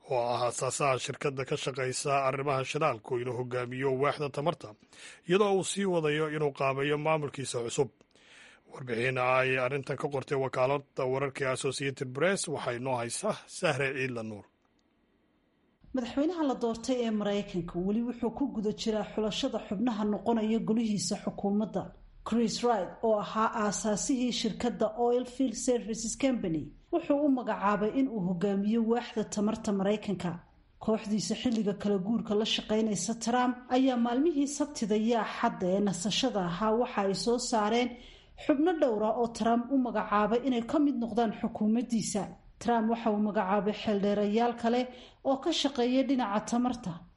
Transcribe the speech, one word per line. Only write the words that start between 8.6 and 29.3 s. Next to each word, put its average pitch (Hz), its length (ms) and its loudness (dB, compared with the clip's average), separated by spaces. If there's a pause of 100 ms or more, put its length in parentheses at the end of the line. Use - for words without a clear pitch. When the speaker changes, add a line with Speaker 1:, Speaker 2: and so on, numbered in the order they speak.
Speaker 1:
Warbixin 127 480 -2
ay 127 400 4
arrintan 131 400 -2
ka 160 100 -4
qortay 139 300 -2
wakaaladda 135 680 0
wararka 135 360 -2
ee 131 120 0
Associated 135 600 -4
Press 175 340 0
waxay 123 320 -4
noo 131 160 -2
haysaa 120 400 -4 (100)
Sahre 139 480 -2
Ciidla 131 300 -4
Nuur. 107 220 -12 (1400)
Speaker 2:
Madaxweynaha 285 600 -2
la 254 120 0
doortay 233 460 -2
ee 226 100 0
Maraykanka 202 680 -2
weli 208 240 0
wuxuu 240 320 -2
ku 285 120 -2
guda 208 240 -2
jiraa 214 380 -2
xulashada 220 500 -2
xubnaha 214 460 -2
noqonaya 214 540 0
golihiisa 208 580 0
xukuumadda. 202 680 -2 (420)
Chris 233 380 0
Wright, 220 260 2 (140)
oo 220 160 4
ahaa 220 360 0
aasaasihii 220 760 0
shirkadda 220 560 0 (100)
Oil 247 280 2
Field 254 300 -2
Services 220 640 -2
Company, 190 440 0 (300)
wuxuu 294 340 2
u 285 40 6
magacaabay 208 680 2
in 269 120 2
uu 220 120 -4
hogaamiyo 196 680 0
waaxda 226 380 0
tamarta 214 480 -2